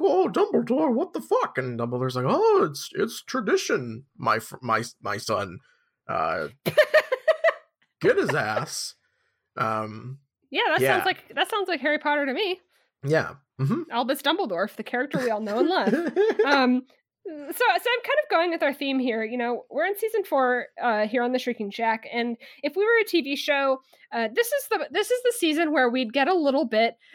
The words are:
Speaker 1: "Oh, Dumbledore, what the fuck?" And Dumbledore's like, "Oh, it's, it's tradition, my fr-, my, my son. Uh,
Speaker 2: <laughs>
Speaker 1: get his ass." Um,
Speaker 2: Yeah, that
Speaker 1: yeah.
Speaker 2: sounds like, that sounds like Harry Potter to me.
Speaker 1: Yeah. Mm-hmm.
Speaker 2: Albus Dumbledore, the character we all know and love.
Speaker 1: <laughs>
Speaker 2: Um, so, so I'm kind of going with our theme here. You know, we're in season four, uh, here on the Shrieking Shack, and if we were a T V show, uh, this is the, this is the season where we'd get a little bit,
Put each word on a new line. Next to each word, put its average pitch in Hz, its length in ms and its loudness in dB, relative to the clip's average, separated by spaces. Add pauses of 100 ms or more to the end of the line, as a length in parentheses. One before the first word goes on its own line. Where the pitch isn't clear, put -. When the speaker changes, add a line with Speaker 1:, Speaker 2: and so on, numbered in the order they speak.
Speaker 1:
"Oh, 339 320 2
Dumbledore, 262 600 2
what 320 180 -2
the 330 80 -6
fuck?" - 380 0
And 123 200 -4
Dumbledore's 123 380 -2
like, 127 100 -2
"Oh, 381 440 4
it's, - 240 -12
it's - 280 -2
tradition, 214 840 -2 (120)
my 113 220 0
fr-, - 240 -10
my, 113 220 0 (180)
my 101 160 -4
son. 98 400 -4 (500)
Uh, 82 400 -2 (160)
Speaker 2:
<laughs> - 1400 0
Speaker 1:
get 190 160 4
his 220 180 0
ass." 110 600 -4 (640)
Um, 110 600 -4 (320)
Speaker 2:
Yeah, 359 180 -2
that 320 120 2
Speaker 1:
yeah. 131 160 4
Speaker 2:
sounds 101 80 0
like, - 300 -4
that 320 160 -2
sounds 403 180 -2
like 320 120 -2
Harry 294 180 0
Potter 294 260 0
to 269 80 -2
me. 370 260 -2 (460)
Speaker 1:
Yeah. 139 300 0 (260)
Mm-hmm. 202 220 0 (100)
Speaker 2:
Albus 247 300 -2
Dumbledore, 247 520 -2
the - 80 -12
character 254 360 -4
we 247 120 0
all 214 100 -2
know 214 200 -2
and 311 80 4
love. 277 240 2
Speaker 1:
<laughs> 359 540 0
Speaker 2:
Um, 262 360 4 (420)
so, 392 60 -12
so 302 400 -4
I'm 466 320 0
kind 554 220 0
of 587 60 -10
going 349 200 2
with 339 140 -2
our 277 100 0
theme 277 240 -2
here. 233 240 0
You 226 160 -6
know, 240 320 -2
we're 294 160 -2
in 403 100 -2
season 427 280 -2
four, 247 420 2 (160)
uh, 214 240 2
here 240 160 0
on 247 100 0
the 254 60 0
Shrieking 226 320 -4
Shack, 226 420 -2
and 233 240 -2 (280)
if 294 100 -2
we 381 80 0
were 453 180 4
a 415 40 0
T 349 160 0
V 277 160 -4
show, 277 440 0 (320)
uh, 226 220 -2
this 453 140 2
is 571 220 -4
the, 349 200 -2
this 403 220 -2
is 494 100 -2
the 494 160 2
season 311 340 0
where 262 160 4
we'd 240 240 -2
get 269 140 2
a 370 80 2
little 285 300 2
bit, 226 320 2 (180)